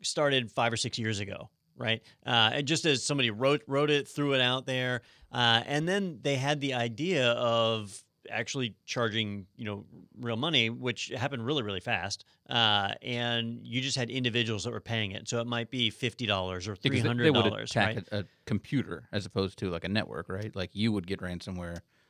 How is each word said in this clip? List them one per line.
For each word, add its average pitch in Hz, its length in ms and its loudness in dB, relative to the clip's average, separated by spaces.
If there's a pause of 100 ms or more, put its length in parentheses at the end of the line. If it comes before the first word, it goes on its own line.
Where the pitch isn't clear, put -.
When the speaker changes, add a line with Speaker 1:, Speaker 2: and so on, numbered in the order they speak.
Speaker 1:
started 135 500 0
five 117 220 2
or 113 40 -2
six - 200 -2
years 110 220 -2
ago, 98 300 -8 (280)
right? 113 240 -2 (240)
Uh, 117 280 6
and 139 140 0
just 156 180 2
as 139 180 4
somebody 135 260 2
wrote, 131 380 2
wrote 143 240 2
it, 143 160 2
threw 143 260 0
it 131 80 4
out 127 240 2
there, 127 360 0 (320)
uh, 117 320 4
and 151 220 0
then 185 340 0
they 143 140 2
had 139 260 0
the 139 140 0
idea 123 560 2
of 113 720 2 (260)
actually 113 460 -4 (100)
charging, 107 600 -2 (120)
you 117 80 -10
know, 104 200 -6 (340)
real 117 160 -4
money, 127 340 2
which 123 460 -4
happened 127 300 -4
really, 139 180 0
really 101 160 -4
fast. 101 440 -4 (260)
Uh, 107 520 4
and 120 640 -4
you 120 160 -4
just 131 160 -2
had 120 120 -2
individuals 117 560 0
that 120 60 -4
were 107 100 -8
paying 110 300 -2
it. 110 160 -10
So 120 140 -2
it 117 60 -6
might 117 240 -4
be 120 180 0
fifty 120 360 -4
dollars 92 420 0
or 104 140 -6
Speaker 2:
Because 135 220 2
they, 110 60 2
they - 0 -
would 120 80 0
Speaker 1:
three 120 140 6
hundred 110 180 4
dollars, 104 220 -4
Speaker 2:
attack 110 240 2
Speaker 1:
right? 98 160 -8
Speaker 2:
a, 104 80 -2
a 95 40 -4 (220)
computer 98 680 -4
as 101 140 -2
opposed 95 340 -2
to, 98 100 -2
like, 82 140 -4
a 87 60 -6
network, 87 400 -2
right? 101 260 -6
Like, 92 180 -4
you 107 180 2
would 95 160 0
get 95 140 -4
ransomware 87 580 -8 (300)